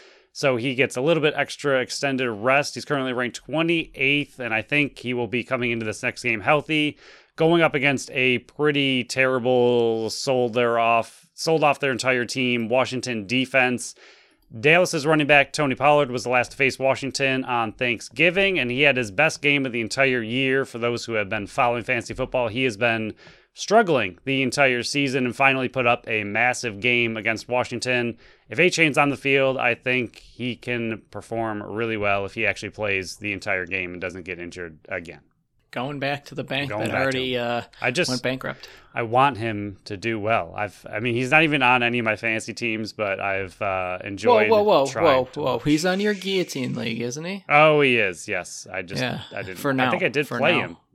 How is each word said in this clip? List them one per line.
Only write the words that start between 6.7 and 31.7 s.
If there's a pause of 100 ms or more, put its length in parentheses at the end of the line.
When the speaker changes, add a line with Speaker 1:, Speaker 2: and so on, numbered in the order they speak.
Speaker 1:
going
up
against
a
pretty
terrible,
sold
their
off,
sold
off
their
entire
team,
Washington
defense. (640)
Dallas's
running
back,
Tony
Pollard,
was
the
last
to
face
Washington
on
Thanksgiving,
and
he
had
his
best
game
of
the
entire
year.
For
those
who
have
been
following
fantasy
football,
he
has
been (400)
struggling
the
entire
season
and
finally
put
up
a
massive
game
against
Washington. (320)
If
Achane's
on
the
field,
I
think
he
can (100)
perform
really